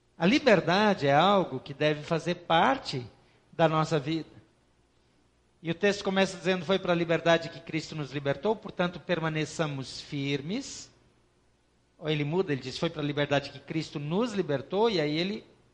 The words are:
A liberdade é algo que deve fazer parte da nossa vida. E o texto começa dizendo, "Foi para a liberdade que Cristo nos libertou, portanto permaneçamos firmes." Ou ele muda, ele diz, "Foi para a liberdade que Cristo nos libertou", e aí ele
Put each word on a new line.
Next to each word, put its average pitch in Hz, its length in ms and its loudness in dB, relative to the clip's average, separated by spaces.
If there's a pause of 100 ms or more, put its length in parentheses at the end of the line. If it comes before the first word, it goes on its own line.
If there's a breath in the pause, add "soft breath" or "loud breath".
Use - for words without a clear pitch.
(160)
A 165 80 0
liberdade 196 840 4
é 139 60 6
algo 165 480 4
que - 140 -14
deve 151 280 0
fazer 165 340 -2
parte 165 720 0 (460 soft breath)
da 165 160 4
nossa 156 300 0
vida. 156 320 -6 (1300)
E 160 80 -4
o 165 40 -4
texto 196 280 2
começa 190 360 2
dizendo, 180 260 -2
"Foi 185 140 2
para 185 160 0
a - 20 4
liberdade 165 540 2
que - 100 -16
Cristo 156 340 -8
nos 147 160 -6
libertou, 139 460 -2
portanto 180 420 -4
permaneçamos 156 1000 -4
firmes." 143 880 -6 (1080)
Ou 156 100 -6
ele 151 160 0
muda, 151 300 0
ele 131 80 -4
diz, 127 160 -8
"Foi 170 100 -2
para 160 140 -6
a - 20 -2
liberdade 143 460 0
que 135 100 -18
Cristo 160 380 -6
nos 180 340 -2
libertou", 185 560 0
e 202 100 0
aí 151 160 0
ele 190 300 -4 (280)